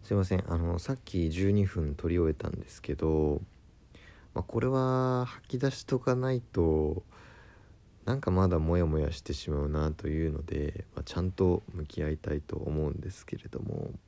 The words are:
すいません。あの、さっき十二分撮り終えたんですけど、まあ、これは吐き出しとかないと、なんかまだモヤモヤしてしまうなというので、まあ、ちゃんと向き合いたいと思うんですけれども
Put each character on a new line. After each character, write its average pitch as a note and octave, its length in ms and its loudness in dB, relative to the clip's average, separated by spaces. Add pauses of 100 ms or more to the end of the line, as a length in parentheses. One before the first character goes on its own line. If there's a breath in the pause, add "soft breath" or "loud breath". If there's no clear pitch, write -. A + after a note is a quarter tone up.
(100)
す G#2 40 2
い - 20 4
ま G2 80 4
せ F#2+ 100 0
ん。 F2+ 180 2
あ E2+ 60 2
の、 E2+ 220 0
さ - 140 -4
っ B2+ 100 -10
き E2+ 260 0
十 F#2+ 220 2
二 G#2 120 4
分 D#2 300 -2
撮 E2 140 -4
り F2 100 2
終 D#2+ 140 4
え - 20 0
た - 140 -6
ん - 100 -6
で - 100 -12
す - 140 -18
け C#2+ 140 -4
ど、 D2+ 440 2 (920 loud breath)
ま - 60 -2
あ、 - 20 -4
こ - 160 -2
れ A#2 80 2
は C3 580 2
吐 - 340 -8
き - 20 -2
出 C3+ 100 2
し - 140 -12
と B2+ 160 0
か B2+ 160 2
な C3 160 0
い B2 80 0
と、 D#2 640 2 (1000 loud breath)
な B2 80 2
ん C#3 60 -2
か - 120 0
ま F#2 160 6
だ F2 100 4
モ E2 180 2
ヤ F2 100 4
モ D#2 120 2
ヤ D2+ 140 0
し - 80 -8
て - 120 -6
し D2+ 200 -4
ま C#2+ 80 0
う D2 80 0
な D2+ 240 0
と D2+ 160 -6
い D#2 180 0
う D#2 60 0
の D2 100 -4
で、 D2+ 420 -4 (120)
ま - 60 -4
あ、 - 20 -4
ち - 120 -8
ゃ E2+ 60 0
ん F#2 80 2
と F2+ 320 4 (100)
向 D#2 140 -6
き D2+ 160 -6
合 D2+ 80 0
い D#2 60 0
た D2+ 180 -4
い D2 60 -2
と D#2 160 -8
思 D2+ 320 -2
う - 20 -2
ん C#2+ 100 -6
で C#2+ 80 -8
す - 160 -12
け - 120 -8
れ - 100 -14
ど - 140 -8
も - 320 -6 (160)